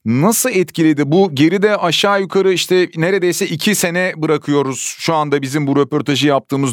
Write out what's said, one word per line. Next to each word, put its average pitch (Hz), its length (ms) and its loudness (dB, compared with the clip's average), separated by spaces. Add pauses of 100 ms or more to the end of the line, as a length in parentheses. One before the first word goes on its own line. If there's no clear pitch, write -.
nasıl 226 440 0
etkiledi? 160 600 0
Bu 180 240 2
geride 185 420 2
aşağı 196 440 0
yukarı 190 320 0
işte 180 440 0
neredeyse 175 500 0
iki 180 280 -2
sene 185 420 -2
bırakıyoruz 147 840 -2
şu - 140 -2
anda 147 280 0
bizim 139 260 -4
bu 139 80 0
röportajı 143 520 0
yaptığımız 139 460 0